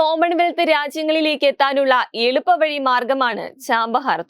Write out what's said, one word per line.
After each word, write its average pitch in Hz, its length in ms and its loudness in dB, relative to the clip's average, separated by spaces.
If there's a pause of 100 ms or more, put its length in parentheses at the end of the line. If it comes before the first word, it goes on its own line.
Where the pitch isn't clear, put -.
കോമൺവെൽത്ത് 330 760 0
രാജ്യങ്ങളിലേക്ക് 302 800 0
എത്താനുള്ള 269 420 0 (320)
എളുപ്പവഴി 294 520 0 (120)
മാർഗമാണ് 247 560 -2 (220)
ചാബഹാർ 233 600 0